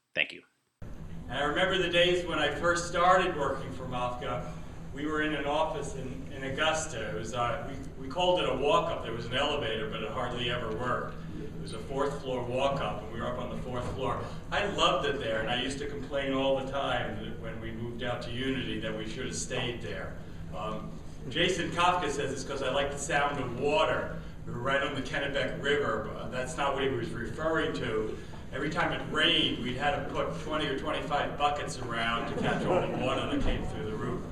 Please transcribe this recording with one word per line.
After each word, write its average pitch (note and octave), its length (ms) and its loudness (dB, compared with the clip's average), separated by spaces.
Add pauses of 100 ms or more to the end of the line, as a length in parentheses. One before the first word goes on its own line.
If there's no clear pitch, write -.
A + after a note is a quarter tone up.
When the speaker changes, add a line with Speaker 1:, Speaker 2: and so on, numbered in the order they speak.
(140)
Speaker 1:
Thank - 200 2
you. - 80 -14 (880)
Speaker 2:
And C#3 100 -4
I C#3+ 40 0
remember F3+ 340 2
the E3+ 100 2
days F3 400 4
when D#3 120 0
I C#3+ 140 2
first - 360 2
started - 480 6
working - 340 -2
for C3 140 -6
mofga. B2 580 -2 (500)
We C#3+ 120 -4
were D#3 160 0
in D3+ 120 2
an C#3+ 120 -2
office D3 500 0
in, B2 300 -6 (100)
in C3+ 160 -6
Augusta. B2+ 600 0
It - 60 -4
was, A2+ 160 -4
uh, A#2+ 360 0
we, - 380 -8
we C3+ 40 -6
called F3+ 300 4
it - 80 2
a B2+ 80 2
walk-up. D#3 480 4
There A2+ 80 -4
was - 140 -4
an B2 80 -2
elevator, A2+ 540 0
but C3+ 140 -4
it - 80 -4
hardly A#2+ 400 -2
ever A2+ 240 -2
worked. A#2+ 400 -2 (260)
It - 200 -6
was - 100 -6
a - 80 -6
fourth - 420 0
floor A#2+ 220 -2
walk-up, B2 580 0
and - 120 -8
we A2+ 80 -4
were A#2+ 60 -2
up B2 120 -2
on B2 100 -4
the C3 140 -4
fourth B2 320 -4
floor. - 240 0 (320)
I G3+ 140 2
loved - 420 4
it - 140 0
there, A2+ 180 0
and B2 100 0
I B2 120 2
used C3+ 180 -2
to - 80 -4
complain C#3 460 -2
all C3+ 260 4
the B2+ 100 -4
time B2 540 0
that A2 160 -6
when A2 220 -6
we A2+ 100 -6
moved A#2 320 -6
out A#2+ 200 -2
to A#2+ 60 -6
Unity A#2+ 520 -2
that A2 160 -4
we G#2+ 100 -6
should B2 200 -4
have A2+ 80 -4
stayed A#2+ 460 -4
there. G2+ 340 -6 (380)
Um, - 360 -4 (400)
Jason E3 420 2
Kafka F3 380 4
says C3 240 -2
it's B2+ 100 -4
'cause C#3 180 -4
I B2+ 120 0
like C#3 180 2
the - 60 -4
sound C#3+ 420 2
of A#2+ 220 -4
water. - 560 2 (280)
We A#2 60 -6
were A#2+ 80 -6
right C#3 220 2
on C3+ 140 0
the B2 60 -2
Kennebec C#3 600 -2
River, C3+ 500 2
but - 160 -6
that's B2+ 280 -4
not C3+ 160 2
what C3+ 100 2
he C3 60 4
was A#2 220 0
referring D#3 640 0
to. - 420 -2 (360)
Every D3 160 0
time D#3+ 220 2
it E3 180 -2
rained, E3 540 4
we'd B2 140 -2
had C#3+ 180 2
to - 180 -2
put - 300 0
twenty D3+ 240 0
or C3+ 100 0
twenty-five C#3+ 600 -2
buckets - 420 2
around A#2 560 0
to - 60 0
catch - 240 2
all F3+ 160 6
the - 160 0
water - 360 0
that - 120 2
came - 220 4
through - 180 -2
the - 100 -2
roof. - 260 -2 (100)